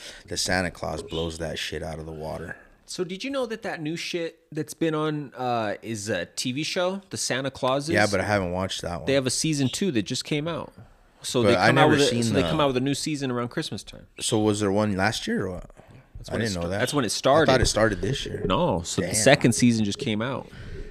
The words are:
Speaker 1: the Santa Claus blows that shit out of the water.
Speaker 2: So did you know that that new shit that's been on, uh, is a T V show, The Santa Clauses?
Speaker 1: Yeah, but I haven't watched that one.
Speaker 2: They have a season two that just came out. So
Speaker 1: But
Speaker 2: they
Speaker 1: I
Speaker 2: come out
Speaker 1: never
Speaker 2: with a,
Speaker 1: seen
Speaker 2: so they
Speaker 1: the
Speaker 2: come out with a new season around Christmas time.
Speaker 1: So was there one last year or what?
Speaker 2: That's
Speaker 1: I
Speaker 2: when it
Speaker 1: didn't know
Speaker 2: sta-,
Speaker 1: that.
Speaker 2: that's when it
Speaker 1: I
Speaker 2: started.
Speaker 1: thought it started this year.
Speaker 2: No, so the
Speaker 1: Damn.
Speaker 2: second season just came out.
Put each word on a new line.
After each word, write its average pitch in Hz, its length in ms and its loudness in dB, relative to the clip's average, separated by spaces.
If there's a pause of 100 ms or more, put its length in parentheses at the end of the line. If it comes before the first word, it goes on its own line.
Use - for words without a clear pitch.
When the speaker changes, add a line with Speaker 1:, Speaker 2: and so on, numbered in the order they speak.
(260)
Speaker 1:
the 87 100 -8
Santa 90 340 0
Claus 80 320 -8
blows 82 360 -6
that 78 200 -8
shit 78 240 -8
out 80 160 -10
of 78 60 -12
the 80 80 -12
water. 78 440 -10 (280)
Speaker 2:
So - 180 -8
did 190 220 -8
you 269 60 -6
know 269 160 -2
that 220 160 -8
that 165 180 -6
new 156 160 -4
shit 165 440 -6 (120)
that's 151 220 -8
been 160 200 0
on, 151 400 -2
uh, 117 460 -2
is 104 300 -6
a 90 160 -2
T - 260 -4
V 143 100 -4
show, 185 460 -2
The - 80 -8
Santa 131 340 -2
Clauses? 143 440 0
Speaker 1:
Yeah, 104 160 6
but 98 100 2
I 90 40 -2
haven't 98 280 2
watched 92 300 -4
that 87 160 -6
one. 80 80 -10
Speaker 2:
They 135 80 2
have 135 120 2
a 127 40 0
season 143 400 0
two 196 220 -2
that 113 100 2
just 127 240 -6
came 151 200 -2
out. 160 280 -8 (480)
So 123 200 0
Speaker 1:
But 107 60 6
Speaker 2:
they 98 80 6
Speaker 1:
I 98 120 6
Speaker 2:
come 127 100 6
out - 20 6
Speaker 1:
never 156 120 8
Speaker 2:
with 147 100 6
a, - 20 6
Speaker 1:
seen 120 180 2
Speaker 2:
so 110 120 0
they 135 80 4
Speaker 1:
the - 80 0
Speaker 2:
come 160 100 2
out 147 60 4
with 131 100 0
a 123 40 0
new 139 140 0
season 143 360 -4
around 123 180 -4
Christmas 151 340 -6
time. - 240 -18 (140)
Speaker 1:
So - 180 2
was 107 220 4
there 101 100 4
one 104 280 2
last 104 280 0
year 214 200 -2
or 92 60 -6
what? - 180 -12 (480)
Speaker 2:
That's - 100 -14
Speaker 1:
I - 60 -8
Speaker 2:
when 98 80 0
it - 20 0
Speaker 1:
didn't 104 120 -2
know 85 40 -2
Speaker 2:
sta-, 85 80 -2
Speaker 1:
that. 95 120 -2
Speaker 2:
that's 123 120 0
when 143 140 2
it - 0 -
Speaker 1:
I - 20 -2
Speaker 2:
started. 139 420 6
Speaker 1:
thought 131 120 6
it 107 40 4
started 107 360 2
this 113 240 -2
year. 98 180 -8
Speaker 2:
No, 92 380 2
so - 180 -4
the 87 60 0
Speaker 1:
Damn. 101 100 -2
Speaker 2:
second 135 380 6
season 113 320 4
just 101 120 -2
came 107 220 -2
out. 123 280 -6 (420)